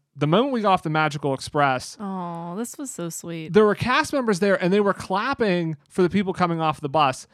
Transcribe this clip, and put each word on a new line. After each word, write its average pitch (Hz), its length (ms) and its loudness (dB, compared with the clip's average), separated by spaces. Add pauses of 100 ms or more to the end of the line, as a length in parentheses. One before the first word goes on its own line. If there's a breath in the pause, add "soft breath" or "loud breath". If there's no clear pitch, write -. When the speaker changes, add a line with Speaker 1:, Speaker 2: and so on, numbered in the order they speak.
(160)
Speaker 1:
the 143 120 0
moment 233 260 2
we 233 80 -2
got 202 120 4
off 180 100 0
the 165 60 -4
Magical 151 440 0
Express, 131 680 -2
Speaker 2:
Oh, 175 560 -8
this 233 220 -10
was 285 120 -10
so 170 200 -8
sweet. 165 440 -8
Speaker 1:
there 214 120 8
were 208 100 4
cast 269 380 0
members 226 260 0
there, 196 220 2
and 180 120 2
they 208 60 4
were 202 140 2
clapping 190 840 -2 (120)
for - 120 0
the 175 80 4
people 185 240 0
coming 170 260 0
off 156 220 0
the 147 80 -6
bus. 147 440 0